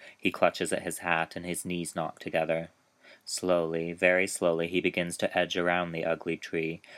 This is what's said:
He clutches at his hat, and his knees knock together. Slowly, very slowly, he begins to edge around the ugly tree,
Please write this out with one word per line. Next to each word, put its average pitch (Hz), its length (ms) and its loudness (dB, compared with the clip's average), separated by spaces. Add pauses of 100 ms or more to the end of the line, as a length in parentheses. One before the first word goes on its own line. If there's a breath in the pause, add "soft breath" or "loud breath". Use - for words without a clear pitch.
(160 loud breath)
He - 140 0
clutches 87 420 2
at - 100 -2
his 87 160 -6
hat, 85 360 0
and 87 100 -8
his 87 200 -4
knees 87 320 -4
knock 80 240 -4
together. 80 480 -2 (560 loud breath)
Slowly, 85 680 0
very 92 360 4
slowly, 85 400 2
he 90 120 0
begins 87 360 0
to - 200 0
edge 90 200 0
around 87 340 2
the 82 140 -4
ugly 82 320 0
tree, 82 460 -4 (160 loud breath)